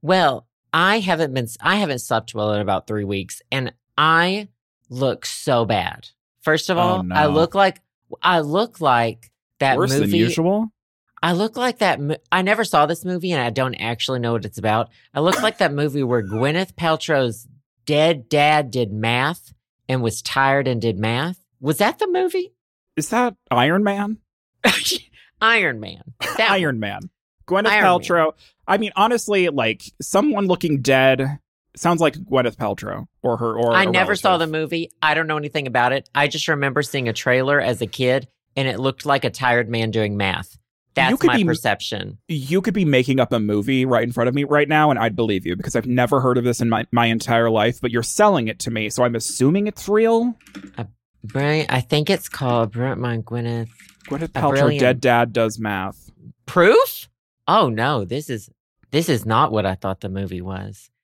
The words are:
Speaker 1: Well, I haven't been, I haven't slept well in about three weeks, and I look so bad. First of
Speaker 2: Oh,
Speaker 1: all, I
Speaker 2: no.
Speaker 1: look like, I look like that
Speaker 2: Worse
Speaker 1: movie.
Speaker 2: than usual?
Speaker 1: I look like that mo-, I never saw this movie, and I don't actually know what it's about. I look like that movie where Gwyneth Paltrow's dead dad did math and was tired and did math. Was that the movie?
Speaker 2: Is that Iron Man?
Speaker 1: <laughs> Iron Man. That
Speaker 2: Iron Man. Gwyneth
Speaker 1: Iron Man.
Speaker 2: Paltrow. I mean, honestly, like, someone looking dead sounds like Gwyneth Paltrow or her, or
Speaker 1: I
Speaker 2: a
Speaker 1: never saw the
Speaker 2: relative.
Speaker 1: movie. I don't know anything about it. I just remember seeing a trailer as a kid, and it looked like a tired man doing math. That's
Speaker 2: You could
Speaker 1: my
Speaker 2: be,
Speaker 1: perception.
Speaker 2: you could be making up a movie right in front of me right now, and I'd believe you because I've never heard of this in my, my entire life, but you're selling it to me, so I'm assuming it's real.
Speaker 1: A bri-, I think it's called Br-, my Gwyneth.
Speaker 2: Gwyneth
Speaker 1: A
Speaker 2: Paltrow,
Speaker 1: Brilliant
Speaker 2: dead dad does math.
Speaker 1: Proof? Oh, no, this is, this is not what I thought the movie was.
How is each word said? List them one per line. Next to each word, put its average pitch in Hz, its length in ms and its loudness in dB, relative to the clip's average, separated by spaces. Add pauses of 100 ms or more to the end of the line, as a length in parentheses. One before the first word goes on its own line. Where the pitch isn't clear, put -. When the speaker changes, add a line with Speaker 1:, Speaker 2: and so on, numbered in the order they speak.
Speaker 1:
Well, 151 460 2 (260)
I 185 260 2
haven't 165 340 -2
been, 127 140 -2 (140)
I 170 160 0
haven't 151 220 -2
slept - 340 -4
well 107 200 -2
in 104 80 -2
about 98 260 -2
three 107 160 -4
weeks, 98 380 -6 (100)
and 135 220 -4 (240)
I 175 500 2 (420)
look 127 360 -2
so 120 400 0
bad. 98 420 -4 (340)
First 156 280 0
of 180 80 0
Speaker 2:
Oh, 175 40 2
Speaker 1:
all, 180 180 0 (120)
I 156 140 2
Speaker 2:
no. 147 60 2
Speaker 1:
look 160 240 2
like, 196 260 2 (400)
I 175 180 4
look 175 400 -2
like 120 520 0 (280)
that 135 180 2
Speaker 2:
Worse 165 140 2
Speaker 1:
movie. 202 200 2
Speaker 2:
than 196 40 2
usual? 196 560 0 (500)
Speaker 1:
I 170 120 2
look 214 240 -2
like 247 220 -2
that 185 200 2
mo-, 143 180 -4 (140)
I 185 100 2
never 214 220 2
saw 151 220 4
this 160 180 -4
movie, 180 300 -4
and 139 80 0
I 120 80 0
don't 127 260 -2
actually 120 440 -4
know 120 140 -2
what 113 120 -4
it's 104 120 -10
about. 107 320 0 (240)
I 139 60 -4
look 175 220 2
like 214 160 -2
that 160 160 0
movie 143 300 -2
where 120 200 0
Gwyneth 135 520 -2
Paltrow's 156 720 -2 (380)
dead 151 440 2
dad 147 420 2
did 113 220 -2
math 120 600 -2 (360)
and 131 120 0
was 113 200 -2
tired 135 460 2
and 120 140 -2
did 110 160 0
math. 120 420 -4 (220)
Was 151 180 -2
that 220 200 0
the 415 80 -2
movie? 370 460 -2 (420)
Speaker 2:
Is 151 140 -6
that 233 260 -2 (140)
Iron 147 340 2
Man? 208 340 -2 (460)
Speaker 1:
<laughs> - 760 -4
Iron 196 380 2
Man. 98 220 -14 (360)
That 220 140 2
Speaker 2:
Iron 160 280 0
Man. 101 300 -8 (380)
Gwyneth 196 200 0
Speaker 1:
Iron 208 160 4
Man. 180 160 4
Speaker 2:
Paltrow. 165 340 0 (340)
I 190 100 2
mean, 208 180 -2
honestly, 208 540 2
like, 117 340 -2 (180)
someone 202 460 0
looking 160 340 0
dead 131 580 4 (360)
sounds 170 260 0
like 156 140 2
Gwyneth 123 400 -2
Paltrow - 520 -6 (140)
or 120 160 0
her, 113 200 -2
or 117 160 2
Speaker 1:
I 190 100 4
Speaker 2:
a 185 80 0
Speaker 1:
never 185 240 0
saw 185 220 2
the 165 80 0
Speaker 2:
relative. 156 60 -6 (100)
Speaker 1:
movie. 165 280 -6 (120)
I 156 120 2
don't 160 140 -2
know 156 100 -2
anything 147 300 -6
about 123 260 2
it. 135 220 -6
I 143 120 2
just - 200 -4
remember 143 340 0
seeing 131 260 -4
a 110 60 -2
trailer 131 480 2
as 110 200 -2
a 113 60 -4
kid, 127 400 -2 (280)
and 135 120 -2
it 110 120 -6
looked 131 260 -4
like 139 200 0
a 123 40 0
tired 120 400 0
man 113 220 -2
doing 104 260 -2
math. 95 400 -4 (380)
That's 131 160 2
Speaker 2:
You 262 60 0
could 349 100 2
Speaker 1:
my 247 80 4
Speaker 2:
be, 214 80 2
Speaker 1:
perception. 104 720 -4 (120)
Speaker 2:
you 151 320 -2
could 190 120 -2
be 190 120 0
making 135 340 2
up 123 140 0
a 120 60 0
movie 107 460 0
right 120 180 2
in 120 100 -4
front 123 160 0
of 123 40 -4
me 143 120 -2
right 147 220 2
now, 151 220 4
and 127 80 2
I'd 107 180 0
believe 107 300 0
you 87 120 -4
because - 180 -6
I've 117 100 0
never 123 360 2
heard 127 160 2
of 120 80 0
this 123 160 0
in 117 80 0
my, 113 220 -2
my 117 160 4
entire 117 420 2
life, 110 320 2
but 123 100 -2
you're 117 120 0
selling 185 440 2
it 110 120 -8
to - 120 -6
me, 110 180 -4
so 127 140 0
I'm 120 120 2
assuming 156 520 2
it's - 220 -10
real. 226 440 2 (440)
Speaker 1:
A 117 100 -8 (360)
bri-, 143 460 0
I 127 120 2
think 151 280 0
it's - 200 -2
called 120 420 0
Br-, 120 240 -4
my 117 220 -4
Gwyneth. 117 500 -6 (400)
Speaker 2:
Gwyneth 147 160 -6
Speaker 1:
A 165 60 -8
Speaker 2:
Paltrow, 143 220 0
Speaker 1:
Brilliant 143 280 2
Speaker 2:
dead 127 220 2
dad 120 320 2
does 113 260 -2
math. 98 500 -6 (360)
Speaker 1:
Proof? 240 640 4 (380)
Oh, 185 220 4
no, 117 360 0
this 131 240 -8
is, 113 200 -8 (420)
this 165 180 0
is 127 160 0
not 113 260 2
what 107 140 0
I 95 100 -2
thought 95 240 -6
the - 100 -10
movie 92 320 -6
was. 95 480 -12 (140)